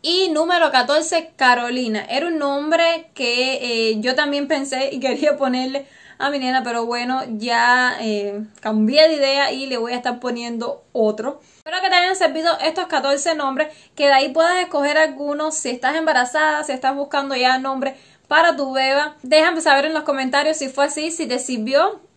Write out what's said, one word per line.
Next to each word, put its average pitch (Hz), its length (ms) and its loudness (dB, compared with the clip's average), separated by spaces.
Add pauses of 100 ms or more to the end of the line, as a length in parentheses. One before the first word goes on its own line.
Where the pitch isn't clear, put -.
Y 359 280 0
número 330 400 2
catorce, 320 680 0
Carolina. 247 680 2
Era 277 220 -4
un 330 120 -4
nombre 320 760 0
que, 240 760 -2
eh, 214 100 0
yo 247 140 -2
también 285 340 -2
pensé 269 440 -4
y 262 80 -8
quería 285 380 0
ponerle 269 480 -4 (320)
a 285 120 -2
mi 285 100 -4
nena, 254 240 -2
pero 233 200 -4
bueno, 240 380 -4 (140)
ya, 240 640 2
eh, 208 440 -4 (160)
cambié 220 480 4
de 320 60 2
idea 277 380 2
y 262 140 -6
le 254 100 -4
voy 233 160 -4
a 247 40 -4
estar 240 220 -4
poniendo 240 760 -6
otro. 220 480 -2 (180)
Espero 349 220 -6
que 381 80 0
te 370 60 2
hayan 370 220 2
servido 320 420 0
estos 330 280 -2
catorce 285 500 0
nombres, 285 320 -2 (260)
que 285 120 0
de 277 60 6
ahí 269 200 4
puedas 330 280 2
escoger 302 380 0
algunos 294 560 -2
si - 160 -6
estás 254 240 -2
embarazada, 302 680 0
si 285 80 -6
estás 262 240 -2
buscando 277 400 -4
ya 254 220 2
nombre 269 380 -4 (300)
para 320 300 4
tu 269 160 -4
beba. 277 500 0
Déjame 311 380 4
saber 285 240 4
en 320 100 -2
los 302 80 -2
comentarios 285 540 0
si 269 120 -6
fue 277 180 0
así, 302 260 -4
si 330 140 -6
te 247 120 -2
sirvió. 269 600 0 (160)